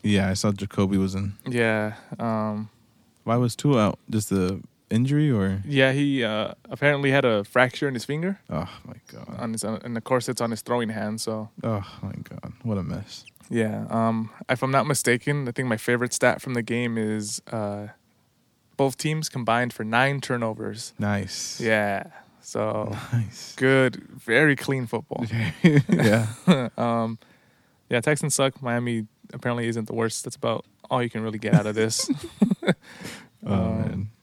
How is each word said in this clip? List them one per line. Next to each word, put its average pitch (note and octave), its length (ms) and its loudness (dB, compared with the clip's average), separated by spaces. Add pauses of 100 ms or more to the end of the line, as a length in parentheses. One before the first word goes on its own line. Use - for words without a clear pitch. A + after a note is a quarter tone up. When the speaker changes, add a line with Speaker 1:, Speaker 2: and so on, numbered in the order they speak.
Speaker 1:
Yeah, G2 260 4
I F#2+ 40 2
saw G2+ 200 0
Jacoby G2 440 0
was F#2+ 180 0
in. G2+ 180 -4 (120)
Speaker 2:
Yeah. A2 500 0 (240)
Um, G#2+ 500 -4 (540)
Speaker 1:
Why A2+ 140 0
was A#2+ 180 0
Tua C#3 320 2
out? - 120 -2 (100)
Just G#2+ 200 -2
the F#2+ 320 0 (280)
injury C#3+ 420 2
or? G2 340 2
Speaker 2:
Yeah, C3+ 260 4
he, C#3 320 0
uh, G#2+ 300 -2 (160)
apparently C#3 420 2
had C3+ 140 4
a G#2+ 180 4
fracture B2+ 460 2
in C3 40 -2
his A#2 120 -6
finger. E3+ 340 -4 (100)
Speaker 1:
Oh A2 200 -4 (160)
my - 100 -12 (160)
God. - 280 -14
Speaker 2:
On A2+ 120 -6
his, A2+ 140 -6
uh, G#2+ 180 -4
and A#2 140 -8
of A2 80 -6
course B2 240 0
it's B2 100 -4
on A#2 120 0
his A2 100 -6
throwing A#2+ 280 -2
hand. G#2+ 300 -4
So. A2 300 -6 (140)
Speaker 1:
Oh G#2+ 200 -2 (180)
my G2 120 -6 (100)
God, - 300 -12 (100)
what G#2+ 140 0
a F#2 60 -2
mess. F2 420 -8 (240)
Speaker 2:
Yeah. A2 400 -2
Um, A2+ 420 0 (180)
if B2 140 0
I'm C3 80 -2
not C3+ 160 4
mistaken, C#3+ 600 0
I A#2 40 -4
think B2+ 180 -4
my A2 80 2
favorite A#2+ 360 0
stat - 280 2
from B2+ 140 -6
the A#2 80 0
game A#2 340 -2
is, G#2+ 440 -2 (100)
uh, G#2 360 -4 (880)
both C3+ 220 0
teams D#3 320 -2
combined A#2 420 0
for - 140 -10
nine C3 340 2
turnovers. A2 800 -4
Speaker 1:
Nice. G2+ 640 -4
Speaker 2:
Yeah. G#2+ 460 2 (340)
So G#2+ 500 -4 (220)
Speaker 1:
Nice. A2 420 -4
Speaker 2:
good, C3 400 4 (160)
very C3 460 4
clean C3 300 -4
football. - 380 -4 (200)
Speaker 1:
<laughs> - 180 -4
Yeah. C#3 640 6 (200)
Speaker 2:
<laughs> C3 300 4
Um, A#2 400 0 (720)
yeah, A#2+ 120 2
Texans D3+ 320 0
suck. C3+ 300 0
Miami A#2+ 420 0 (260)
apparently A#2+ 360 -2
isn't A2+ 180 -2
the A2+ 80 -8
worst. A2+ 300 -2
That's - 120 -10
about - 300 -2 (240)
all B2+ 140 2
you A#2 80 -2
can A2 100 -6
really A2 160 -4
get G#2 160 0
out G#2 140 4
of G#2+ 80 -2
this. A2 340 0 (560)
<laughs> - 800 -6
Speaker 1:
Oh, - 80 0
Speaker 2:
Um, F#2 280 2
Speaker 1:
man. - 280 -4 (140)